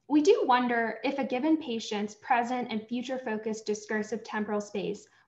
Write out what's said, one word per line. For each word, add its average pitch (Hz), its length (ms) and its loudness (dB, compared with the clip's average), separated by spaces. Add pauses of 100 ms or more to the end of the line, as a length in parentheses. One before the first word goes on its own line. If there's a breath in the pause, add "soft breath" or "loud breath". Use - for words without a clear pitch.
we 294 120 6
do 415 240 6
wonder 240 600 2
if 277 140 0
a 262 40 0
given 254 320 2
patient's 220 600 -4
present 240 540 0
and 220 160 -4
future-focused 233 800 -4
discursive 214 600 -4
temporal 214 340 -4
space 202 480 -6 (200 soft breath)